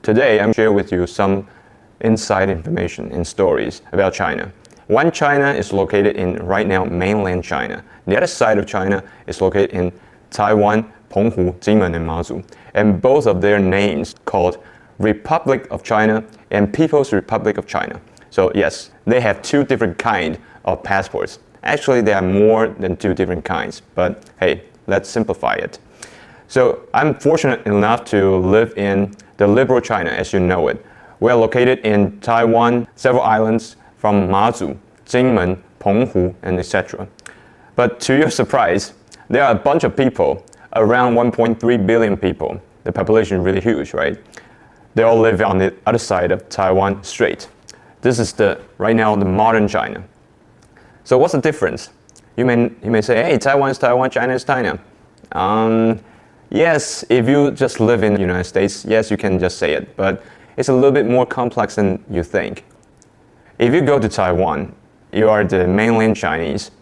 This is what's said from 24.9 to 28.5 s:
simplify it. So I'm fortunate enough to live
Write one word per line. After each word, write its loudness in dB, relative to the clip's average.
simplify -4
it. -6
So 0
I'm 2
fortunate 0
enough 0
to 2
live 2